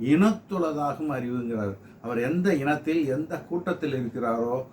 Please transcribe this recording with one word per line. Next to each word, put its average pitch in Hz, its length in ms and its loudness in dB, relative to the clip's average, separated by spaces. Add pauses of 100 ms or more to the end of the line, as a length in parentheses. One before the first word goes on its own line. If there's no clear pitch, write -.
இனத்துளதாகும் 156 1080 2
அறிவுங்கிறார். 120 680 -2 (260)
அவர் 117 160 -4
எந்த 170 380 2
இனத்தில், 151 500 0
எந்த 151 360 -4
கூட்டத்தில் 170 520 -4
இருக்கிறாரோ 120 800 -2